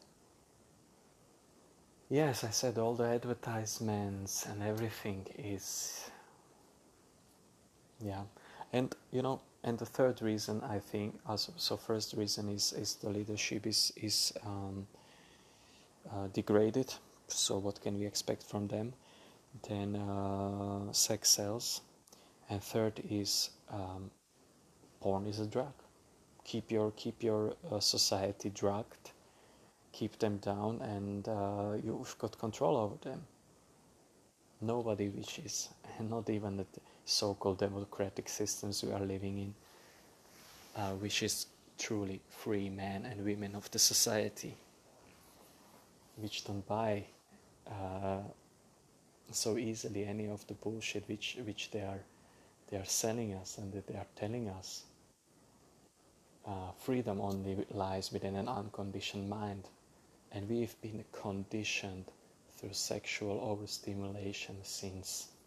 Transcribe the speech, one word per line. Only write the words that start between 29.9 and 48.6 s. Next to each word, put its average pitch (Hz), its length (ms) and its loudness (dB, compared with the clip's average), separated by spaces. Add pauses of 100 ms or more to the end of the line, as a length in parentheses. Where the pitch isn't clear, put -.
keep - 280 -2
them 104 180 4
down, 104 440 2
and, 101 460 -2
uh, 101 560 2
you've 110 340 -4
got 110 200 -2
control 139 380 2
over 107 260 2
them. 131 200 -6 (1400)
Nobody 110 480 2
wishes, - 600 -6 (300)
and 110 120 -4
not 113 200 0
even 104 280 0
the 95 80 -2 (380)
so-called 98 540 2
democratic 98 680 -2
systems 104 560 -2
we 110 80 0
are 98 80 0
living 98 380 -2
in, 101 160 -6 (1200)
uh, 101 160 0
which 98 320 0
is - 220 0 (300)
truly 101 520 -2
free 101 400 0
men 98 360 -2
and 104 200 -6
women 104 320 0
of 104 160 -8
the 113 60 2
society, 107 760 4 (1600)
which 107 280 -4
don't 101 240 -4
buy, 104 360 2 (600)
uh, 98 520 -2 (1120)